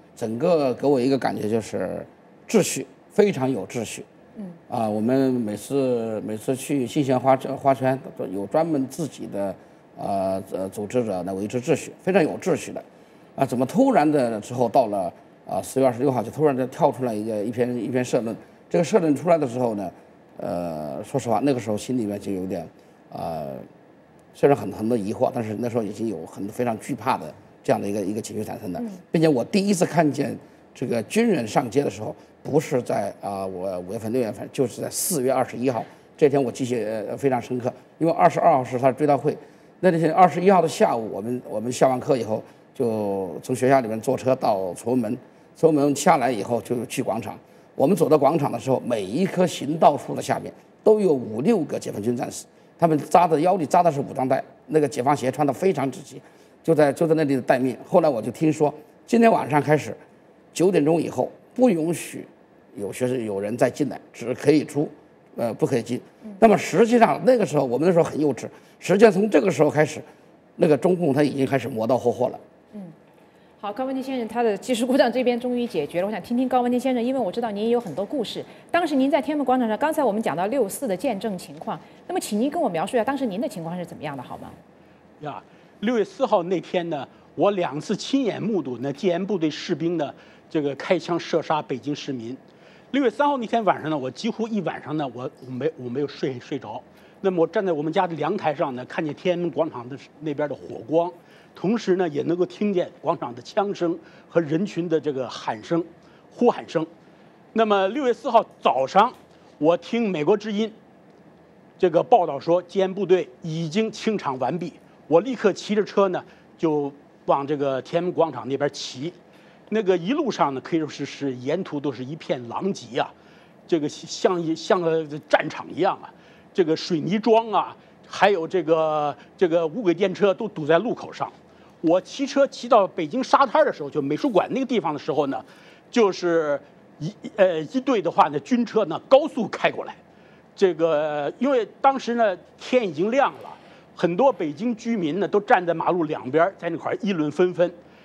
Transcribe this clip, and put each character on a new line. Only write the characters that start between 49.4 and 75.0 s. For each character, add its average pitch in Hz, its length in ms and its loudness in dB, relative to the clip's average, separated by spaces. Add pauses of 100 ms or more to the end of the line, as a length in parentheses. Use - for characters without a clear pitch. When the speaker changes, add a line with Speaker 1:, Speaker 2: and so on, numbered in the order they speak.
Speaker 1:
行 151 320 -4
道 156 180 6
树 - 160 -8
的 123 80 -6
下 117 160 -2
面 - 160 -10 (300)
都 214 160 8
有 190 120 2
五 113 300 -2
六 208 200 4
个 135 180 -4
解 - 120 -8
放 - 80 -8
军 117 160 0
战 - 160 -6
士， - 140 -14 (320)
他 170 100 4
们 156 120 4
扎 175 280 4
的， 156 140 2
腰 180 140 4
里 170 100 -2
扎 175 160 4
的 170 100 4
是 139 80 -4
武 - 140 -6
装 131 160 -2
带， 131 140 0 (240)
那 156 120 2
个 147 80 4
解 127 140 -4
放 139 160 2
鞋 120 140 -2
穿 147 160 0
得 139 40 2
非 185 220 0
常 135 160 -2
整 - 140 -10
齐， - 180 -18 (400)
就 160 140 2
在， 143 180 4
就 170 140 0
在 160 80 4
那 156 80 2
里 135 180 0
待 135 160 2
命。 123 260 0
后 - 180 4
来 160 60 4
我 123 140 0
就 123 80 -6
听 156 240 0
说， 147 180 2 (360)
今 233 120 4
天 226 120 8
晚 143 180 0
上 147 100 4
开 147 160 4
始， 110 200 -4 (580)
九 170 160 4
点 165 160 4
钟 160 160 2
以 120 80 -4
后 - 220 -4 (240)
不 254 120 6
允 165 240 2
许 - 320 -8 (520)
有 98 180 -8
学 123 140 -2
生， 127 180 -2
有 101 140 -4
人 104 180 -4
再 131 100 4
进 127 220 -2
来， 73 100 -10 (140)
只 117 220 -8
可 - 160 4
以 147 120 4
出， 147 240 -2 (480)
呃， 117 200 -2
不 - 100 0
可 - 100 0
以 117 60 2
进。 113 180 -6 (240)
Speaker 2:
嗯。 - 160 -16
Speaker 1:
那 226 80 8
么 208 80 8
实 165 300 4
际 233 140 4
上 196 260 6
那 254 100 8
个 220 80 2
时 143 140 0
候， 139 80 4
我 120 100 0
们 147 120 2
那 190 40 6
时 170 60 4
候 165 60 6
很 - 160 -2
幼 151 160 2
稚， - 120 -12 (300)
实 - 160 -2
际 202 60 4
上 220 120 10
从 190 160 2
这 214 140 4
个 208 80 2
时 151 140 2
候 143 80 4
开 151 120 2
始， - 160 -4 (580)
那 175 100 2
个 151 100 4
中 185 180 2
共 170 160 0
他 147 120 2
已 139 100 0
经 131 100 0
开 135 140 0
始 110 100 -4
磨 117 200 -4
刀 127 100 2
霍 120 140 2
霍 113 180 -2
了。 - 100 -10 (340)
Speaker 2:
嗯。 208 80 -14 (800)
好， 208 120 -8
高 262 140 -4
文 269 100 -4
迪 262 80 -4
先 262 160 -6
生， 226 80 -4
他 240 160 -2
的 214 140 2
计 - 180 -2
时 226 100 0
故 254 120 2
障 269 120 4